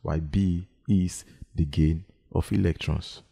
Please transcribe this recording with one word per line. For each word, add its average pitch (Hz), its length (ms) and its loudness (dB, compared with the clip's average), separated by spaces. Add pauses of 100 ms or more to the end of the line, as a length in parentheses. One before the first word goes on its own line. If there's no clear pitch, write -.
while 80 160 -2
B 87 480 0 (220)
is 92 360 2 (300)
the 82 100 2
gain 78 400 2 (280)
of - 180 -2
electrons. 82 800 -2